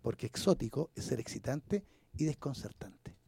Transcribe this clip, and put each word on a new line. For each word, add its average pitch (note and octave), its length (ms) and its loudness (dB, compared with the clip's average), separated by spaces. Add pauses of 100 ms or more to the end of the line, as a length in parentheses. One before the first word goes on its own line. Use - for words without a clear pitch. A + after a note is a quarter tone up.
porque A#2 240 -2
exótico D3 680 2
es A#2+ 100 -4
ser B2 160 0
excitante D#3 640 -2 (320)
y D#3 80 2
desconcertante. - 920 -4 (100)